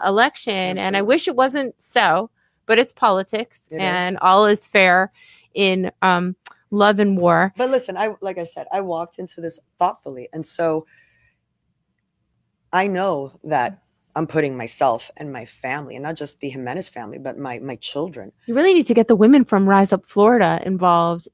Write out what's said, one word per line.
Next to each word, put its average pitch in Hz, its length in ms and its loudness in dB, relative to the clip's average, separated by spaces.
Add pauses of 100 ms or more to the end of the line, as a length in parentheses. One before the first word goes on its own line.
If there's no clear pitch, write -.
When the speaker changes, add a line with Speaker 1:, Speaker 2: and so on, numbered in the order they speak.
Speaker 1:
election. 220 460 0
And 185 260 -4
I 196 200 -2
Speaker 2:
Absolutely. 202 80 -2
Speaker 1:
wish 294 200 2
it 294 80 -4
wasn't 262 440 0
so, 196 520 0 (340)
but 220 140 2
it's 262 140 0
politics 214 760 -2
Speaker 2:
It 160 60 -12
is. 165 60 -6
Speaker 1:
and 180 400 -2
all 190 240 6
is 208 200 2
fair 185 460 2 (420)
in, 190 380 0 (100)
um, 180 340 2 (360)
love 202 260 4
and 202 180 2
war. 175 420 2
Speaker 2:
But 254 120 -2
listen, 254 260 -2
I, 208 260 -4
like 185 180 -10
I 175 60 -8
said, 156 260 -14
I 196 100 -4
walked 175 380 -8
into 185 200 -16
this 165 200 -12 (180)
thoughtfully. 139 560 -4
And 160 100 -10
so 160 440 -6 (1900)
I 190 140 0
know 180 580 -6
that 123 360 -4 (360)
I'm 156 100 -4
putting 147 280 -4
myself 120 640 -2
and 151 140 -12
my 123 140 -14
family, 135 500 -10
and 131 80 -12
not 156 120 -8
just 147 240 -12
the 143 100 -10
Jimenez 135 380 -10
family, 120 300 -16
but 135 200 -12
my, 127 220 -10
my 127 180 -12
children. 143 540 -10 (160)
Speaker 1:
You 233 80 -4
really 359 180 4
need 330 140 4
to 240 60 4
get 226 160 4
the 233 60 6
women 240 280 6
from 196 240 2
Rise 196 240 4
Up 190 140 0
Florida 202 600 4
involved 170 680 0